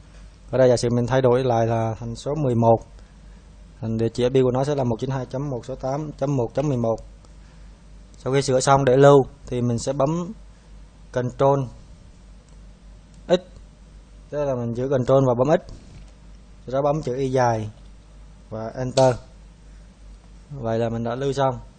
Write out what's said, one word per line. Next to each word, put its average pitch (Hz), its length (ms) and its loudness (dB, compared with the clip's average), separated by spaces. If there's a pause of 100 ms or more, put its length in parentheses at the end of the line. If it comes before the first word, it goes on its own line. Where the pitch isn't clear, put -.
(520)
Ở 123 60 -2
đây 127 120 6
giả 120 80 4
sử 120 120 -2
mình 120 180 -2
thay 131 140 0
đổi 127 220 2
lại 113 240 0
là 113 320 -2
thành 117 160 -12
số 143 200 -8
mười 135 200 -2
một. 113 220 4 (1040)
Thành 113 160 -6
địa 113 120 0
chỉ - 140 -2
I 127 60 0
P 131 40 -2 (100)
của 127 80 2
nó 131 120 -2
sẽ 147 120 -2
là 131 80 -2
một 120 160 -2
chín 131 100 -6
hai 131 160 -6
chấm 143 240 -8
một 120 160 -8
số 131 100 -10
tám 143 360 -6
chấm 143 240 -4
một 117 180 -2
chấm 139 140 -2
mười 135 100 0
một. 113 220 -2 (1160)
Sau 131 160 -6
khi 139 80 2
sửa 127 180 0
xong 139 260 4
để 127 120 6
lưu 143 280 8 (220)
thì 123 140 -6
mình 120 180 -2
sẽ 135 140 -4
bấm 165 380 -2 (800)
Control 139 480 0 (1700)
X. 180 120 2 (920)
Tức 147 160 -6
là 135 100 -2
mình 117 180 -4
giữ 127 160 -4
Control 135 380 2
và 123 60 2
bấm 127 140 0
X. 170 240 0 (960)
Sau 120 60 -8
đó 139 80 0
bấm 147 200 0
chữ 123 140 -6
Y 135 140 -4
dài 120 400 0 (800)
và 110 280 -10
Enter. 127 380 2 (1300)
Vậy 117 300 -4
là 117 100 -2
mình 117 140 -6
đã 117 120 -4
lưu 139 180 -4
xong. 131 260 -2 (200)